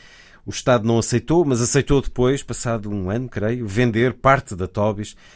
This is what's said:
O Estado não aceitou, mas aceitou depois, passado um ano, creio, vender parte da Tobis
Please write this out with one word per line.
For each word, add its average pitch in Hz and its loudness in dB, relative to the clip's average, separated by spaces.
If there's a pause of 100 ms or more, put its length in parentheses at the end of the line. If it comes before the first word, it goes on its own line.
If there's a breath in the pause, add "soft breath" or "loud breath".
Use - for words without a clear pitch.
(460 loud breath)
O - -14
Estado 104 0
não 117 4
aceitou, 123 2
mas 131 0
aceitou 135 2
depois, 127 0
passado 117 -6
um 98 -4
ano, 123 -4
creio, 113 -4
vender 117 2
parte 135 0
da 90 -6
Tobis 104 -4 (200 loud breath)